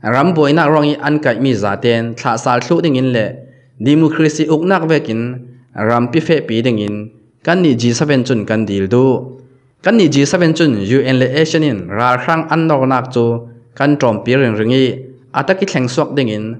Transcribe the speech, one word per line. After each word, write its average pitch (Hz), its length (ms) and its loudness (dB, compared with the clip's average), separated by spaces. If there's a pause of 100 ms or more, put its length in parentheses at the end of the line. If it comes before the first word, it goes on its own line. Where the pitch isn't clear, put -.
ram 139 300 2
boi 147 180 2
nak 156 160 4
rawng 147 240 2
i - 20 0 (140)
an 151 160 0
kai 117 160 0
mi 131 140 2
za 101 220 -2
ten, 117 400 -2
thla 117 220 -2
sal 123 220 0
thlu 170 220 -2
ding 151 200 0
in 131 120 0
le, 110 120 0 (540)
democracy 151 640 2 (100)
uk 156 80 0 (100)
nak 185 180 0
vekin, 117 320 -2 (520)
ram 120 380 0
pi 160 80 2
fe 156 280 0
pi 113 140 -2
ding 117 180 0
in, 104 160 -4 (500)
kan 180 160 0
ni 151 140 4
G 117 180 0
seven 135 320 0
chun 113 200 -2
kan 110 200 -2
dil 98 220 -2
du. 120 180 2 (760)
Kan 208 140 2
ni 180 120 4
G 139 160 2
seven 165 280 2
chun 160 180 2 (240)
U 135 60 4
N 127 180 0
le 127 80 2 (140)
Asian 156 220 0
in, 104 240 -2
ral 120 300 0
khan 160 320 -2
an 160 180 2
nok 143 240 2
nak 123 220 0
chu, 120 120 2 (520)
kan 143 220 2
trom 120 160 2 (100)
pi 120 100 0
ring 123 240 2
ring 110 140 0 (100)
i, - 20 4 (480)
ataki 190 320 -2
thleng 127 220 -2
suak 147 300 -2
ding 131 100 0
in 107 180 -6 (140)